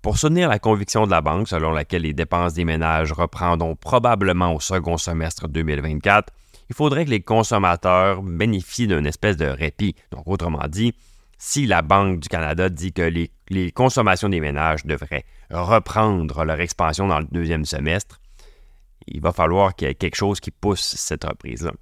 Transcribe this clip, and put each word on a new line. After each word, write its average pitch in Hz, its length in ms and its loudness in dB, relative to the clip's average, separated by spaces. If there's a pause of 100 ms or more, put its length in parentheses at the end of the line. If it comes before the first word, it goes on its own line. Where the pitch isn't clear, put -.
Pour - 160 -2
soutenir 165 320 4
la 104 100 2
conviction 107 460 2
de 101 60 0
la 87 100 6
Banque 80 280 0
selon 80 240 0
laquelle 80 300 -2
les 78 120 -2
dépenses 85 400 0
des 87 100 -2
ménages 80 480 0
reprendront 85 640 0
probablement 95 760 2
au 73 60 -4
second 85 360 -2
semestre 80 500 -4
deux 80 160 -4
mille 76 200 -2
vingt-quatre, 78 500 2 (380)
il 123 40 -8
faudrait 147 300 0
que 143 60 -4
les 107 100 0
consommateurs 95 1000 2
bénéficient 98 640 -2
d'une 78 200 2
espèce 90 300 0
de 78 80 -2
répit. 76 500 -2 (160)
Donc, 67 140 -14
autrement 85 440 -4
dit, 110 260 0 (420)
si - 300 -4
la 90 160 4
Banque 92 380 4
du - 80 -12
Canada 82 420 0
dit 87 240 -8
que 90 80 -2
les, 82 280 0 (200)
les 92 220 -2
consommations 110 580 2
des 87 100 0
ménages 76 460 -2
devraient 73 400 -4 (240)
reprendre 90 920 0
leur 78 160 -2
expansion 87 480 -2
dans 80 100 2
le 76 120 -4
deuxième 82 360 -2
semestre, 80 540 -4 (880)
il - 120 -10
va 85 120 0
falloir 92 420 2
qu'il 76 140 -4
y - 20 -2
ait 71 60 -6
quelque - 180 -4
chose 101 240 -2
qui - 140 -12
pousse - 440 -2
cette - 280 -6
reprise-là. 76 580 -8